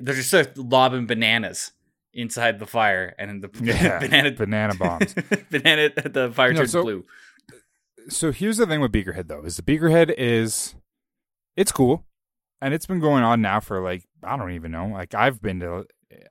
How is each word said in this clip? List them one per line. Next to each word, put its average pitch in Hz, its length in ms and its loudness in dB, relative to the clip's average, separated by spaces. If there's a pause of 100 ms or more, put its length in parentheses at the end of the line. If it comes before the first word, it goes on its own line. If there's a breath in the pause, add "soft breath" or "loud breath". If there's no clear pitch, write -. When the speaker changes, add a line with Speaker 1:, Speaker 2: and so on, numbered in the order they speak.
Speaker 1:
they're 135 140 -6
just, 131 180 -4
uh, 165 120 4 (100)
lobbing 131 500 2
bananas 113 680 -2 (380)
inside 117 460 -4
the 107 80 -14
fire, 95 540 -2
and 101 100 -10
then 101 120 -12
the 98 120 -14
<laughs> 120 100 -10
Speaker 2:
Yeah, 117 360 2
Speaker 1:
banana 143 320 2
Speaker 2:
banana 107 440 -2
bombs. 90 380 -2
Speaker 1:
<laughs> - 380 -6
banana, 151 380 2
the 135 440 -4
fire 131 200 4
Speaker 2:
No, 160 80 0
Speaker 1:
turns 120 100 0
Speaker 2:
so 170 100 2
Speaker 1:
blue. 104 240 -4 (1040 soft breath)
Speaker 2:
So 160 220 -2
here's 208 260 -2
the 233 80 4
thing 156 160 0
with 123 100 2
Beakerhead, 92 360 -2
though, 73 160 -14
is 85 140 -10
the 87 60 -10
Beakerhead 160 540 4
is, 117 560 0 (840)
it's 196 160 2
cool, 139 340 2 (560)
and 135 120 -2
it's 160 140 -4
been 185 120 -2
going 143 240 4
on 117 180 4
now 101 180 2
for, 101 220 -6
like, 90 240 -6 (180)
I 110 140 -6
don't 95 140 -8
even 82 200 -10
know. 82 160 -6
Like, 98 260 -8
I've 117 280 2
been 95 180 -4
to, 87 260 -6 (460)